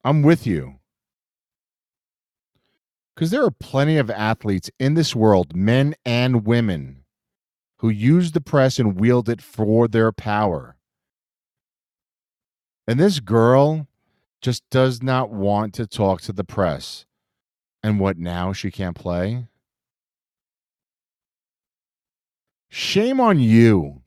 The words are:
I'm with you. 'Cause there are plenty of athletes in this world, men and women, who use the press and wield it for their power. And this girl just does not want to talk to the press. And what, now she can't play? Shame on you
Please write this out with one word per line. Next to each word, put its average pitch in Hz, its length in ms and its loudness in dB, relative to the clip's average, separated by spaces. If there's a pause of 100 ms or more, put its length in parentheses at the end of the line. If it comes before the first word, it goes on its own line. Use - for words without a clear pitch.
I'm 151 180 2
with 156 240 2
you. 69 340 -6 (2250)
'Cause 165 160 -4
there 269 140 0
are 180 60 2
plenty 147 480 0
of 113 120 0
athletes 107 680 -4
in 139 160 0
this 160 200 0
world, 101 400 4
men 123 400 0 (100)
and 120 400 0
women, 87 600 -2 (720)
who 117 100 -2
use 147 440 2
the 160 80 -2
press 135 380 0
and 104 200 0
wield 117 300 2
it 117 120 -6
for 110 460 0
their 113 240 2
power. 101 640 -4 (2000)
And 123 100 0
this 175 220 2
girl 131 680 2 (540)
just - 300 -6
does 131 320 0
not 127 280 -2
want 101 440 -4
to 113 120 -8
talk 95 360 -2
to 104 100 -12
the 98 100 -8
press. - 640 -6 (760)
And 107 180 0
what, 95 180 -2
now 87 340 -6
she 98 180 -8
can't 90 260 -8
play? 98 500 -6 (3250)
Shame 254 520 -2
on 208 180 2
you 110 680 4